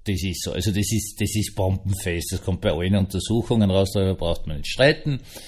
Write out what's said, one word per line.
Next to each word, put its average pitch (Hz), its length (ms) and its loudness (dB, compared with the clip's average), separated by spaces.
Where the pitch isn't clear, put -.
Das 92 200 -2
ist 92 200 -4
so. 85 100 -4
Also 95 180 0
das 98 200 2
ist, 107 280 -2
das 101 160 0
ist 104 200 0
bombenfest. 92 760 -2
Das 90 100 -2
kommt 90 200 -2
bei 101 100 2
allen 90 240 0
Untersuchungen 104 720 2
raus, 95 240 4
darüber 95 220 2
braucht 85 320 -2
man 76 100 -6
nicht - 120 -6
streiten. 143 500 2